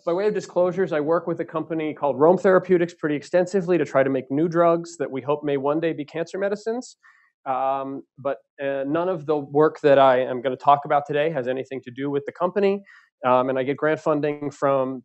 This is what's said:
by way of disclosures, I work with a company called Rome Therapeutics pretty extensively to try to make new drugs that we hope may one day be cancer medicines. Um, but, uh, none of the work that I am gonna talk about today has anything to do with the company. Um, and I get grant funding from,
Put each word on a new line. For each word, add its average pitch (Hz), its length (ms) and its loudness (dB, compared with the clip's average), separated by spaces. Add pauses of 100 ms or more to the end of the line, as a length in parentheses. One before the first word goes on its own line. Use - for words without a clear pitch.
by 170 80 -2
way 196 160 0
of 208 60 -2
disclosures, 180 580 -2
I 151 80 0
work 165 260 0
with 165 140 -4
a 160 40 -6
company 156 500 -6
called 135 260 -2
Rome 175 180 6
Therapeutics 180 560 2
pretty 151 220 -4
extensively 180 600 0
to 156 80 2
try 135 200 2
to 135 60 -2
make 131 200 -4
new 156 180 0
drugs 170 500 2
that 131 120 -6
we 131 100 -8
hope 147 220 -2
may 143 140 -2
one 143 240 0
day 160 120 -2
be 143 120 -8
cancer 165 340 -8
medicines. 208 580 -6 (480)
Um, 135 600 -4 (140)
but, 135 200 -6 (240)
uh, 139 240 -4
none 165 220 -2
of 160 180 -6
the 151 100 0
work 151 440 2
that 139 180 6
I 131 220 6
am 127 220 -4
gonna 127 140 -2
talk 143 280 4
about 147 220 0
today 151 240 -2
has 127 180 -4
anything 131 340 -6
to 127 80 -18
do 135 180 -8
with 143 160 -4
the - 80 -10
company. 196 520 -2 (400)
Um, 127 240 4
and 131 100 -2
I 131 60 0
get 139 140 -4
grant 151 200 0
funding 147 540 -4
from, 135 520 -2